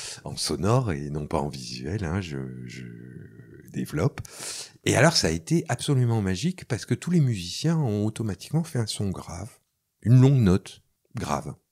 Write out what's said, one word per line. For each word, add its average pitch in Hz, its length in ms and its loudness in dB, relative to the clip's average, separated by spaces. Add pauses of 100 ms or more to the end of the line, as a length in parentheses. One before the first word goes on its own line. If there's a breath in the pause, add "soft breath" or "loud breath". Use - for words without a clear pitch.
(240 loud breath)
en 73 120 -10
sonore 98 560 0
et 73 180 -4
non 73 160 -6
pas 78 140 0
en 73 80 -2
visuel, 67 560 -8
hein, 85 160 -2
je, 80 160 -8 (300)
je 62 180 -16 (880)
développe. - 480 -2 (640 loud breath)
Et 104 100 2
alors, 143 220 6
ça - 100 0
a 85 40 2
été 160 380 0
absolument 123 540 0
magique 95 440 -2
parce - 200 -6
que 127 80 0
tous - 160 -6
les 180 80 4
musiciens 123 580 0
ont 104 300 0
automatiquement 110 560 -2
fait 139 160 -4
un 110 80 0
son 101 240 -4
grave, 82 400 -8 (520)
une 123 180 8
longue 135 200 8
note 98 440 4 (320)
grave. 73 400 -4 (160)